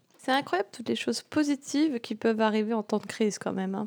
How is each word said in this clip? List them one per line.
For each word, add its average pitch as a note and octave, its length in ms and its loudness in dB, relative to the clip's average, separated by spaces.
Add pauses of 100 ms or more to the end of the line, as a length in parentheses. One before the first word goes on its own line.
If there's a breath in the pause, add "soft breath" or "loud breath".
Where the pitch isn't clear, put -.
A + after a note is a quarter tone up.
(180)
C'est - 140 -2
incroyable C#4+ 400 0
toutes - 160 -8
les A#3 80 0
choses A3+ 260 -2
positives C#4+ 800 0
qui - 140 -6
peuvent A3 260 0
arriver G#3+ 340 2
en G#3+ 80 0
temps G#3 160 -2
de - 80 -4
crise - 320 0
quand - 140 -4
même, F#3+ 220 -2
hein. G#3 120 -4